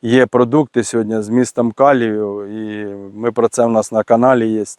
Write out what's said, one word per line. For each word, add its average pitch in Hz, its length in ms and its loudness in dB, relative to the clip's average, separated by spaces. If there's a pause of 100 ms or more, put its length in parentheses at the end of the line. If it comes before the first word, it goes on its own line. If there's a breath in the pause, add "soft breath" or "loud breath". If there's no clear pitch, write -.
Є 123 240 4
продукти 123 580 0
сьогодні 110 380 -2
з 104 80 -8
містом 120 420 0
калію, 107 760 0
і 107 380 -8 (320)
ми 117 140 -2
про 113 160 0
це 117 180 0
в 117 40 0
нас 110 220 0
на 110 120 0
каналі 120 440 2
є. 110 160 -2 (160)